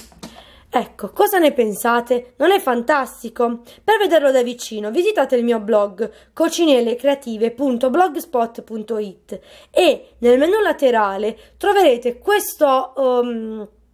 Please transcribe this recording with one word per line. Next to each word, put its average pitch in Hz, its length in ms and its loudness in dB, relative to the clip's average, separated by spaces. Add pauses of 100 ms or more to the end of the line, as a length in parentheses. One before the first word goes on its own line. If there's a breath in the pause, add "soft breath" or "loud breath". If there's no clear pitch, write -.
(680 loud breath)
Ecco, - 420 -6
cosa 403 280 2
ne 294 140 4
pensate? 240 840 -2
Non 320 140 2
è 392 80 4
fantastico? 240 1000 -2 (220 loud breath)
Per 427 140 2
vederlo 311 340 4
da 262 120 4
vicino 220 480 -8
visitate 320 460 0
il 240 60 0
mio 233 180 0
blog 202 500 -2 (220 loud breath)
cucinellecreative 269 1160 0
punto 254 380 -2
blogspot 254 720 -2
punto 220 360 -8
it 202 420 -12 (320 loud breath)
e - 480 -2
nel 240 180 4
menu 349 220 2
laterale 220 1000 -2
troverete 269 600 0
questo, 294 800 0
um, 240 680 -2 (260)